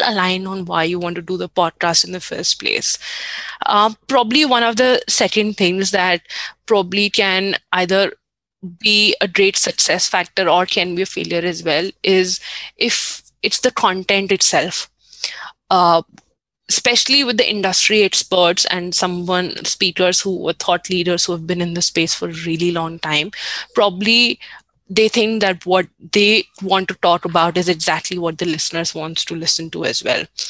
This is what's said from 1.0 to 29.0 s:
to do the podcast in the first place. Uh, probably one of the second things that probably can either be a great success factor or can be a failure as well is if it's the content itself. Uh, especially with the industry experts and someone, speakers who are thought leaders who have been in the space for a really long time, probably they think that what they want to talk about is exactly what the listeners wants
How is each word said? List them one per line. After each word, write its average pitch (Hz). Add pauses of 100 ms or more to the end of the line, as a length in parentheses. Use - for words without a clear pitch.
to 175
do 185
the 180
podcast 170
in 175
the 185
first -
place. - (680)
Uh, 214 (140)
probably 254
one 254
of 233
the 254
second 214
things 190
that 180 (440)
probably 202
can 196 (160)
either 185 (640)
be 208
a 196
great 190
success -
factor 180
or 180
can 180
be 180
a -
failure 165
as 170
well 165 (100)
is 185 (380)
if - (220)
it's -
the 247
content 196
itself. 175 (800)
Uh, 175 (680)
especially 254
with 240
the 247
industry 208
experts 185
and 180
someone, 180
speakers 180
who 170
are 160
thought -
leaders 175
who 185
have 165
been 175
in 175
the 175
space 165
for 175
a 165
really 170
long 165
time, 156 (420)
probably 220 (500)
they 214
think 220
that 190
what 185 (280)
they 208 (160)
want 190
to -
talk 175
about 170
is 175
exactly 165
what 165
the 175
listeners 165
wants 160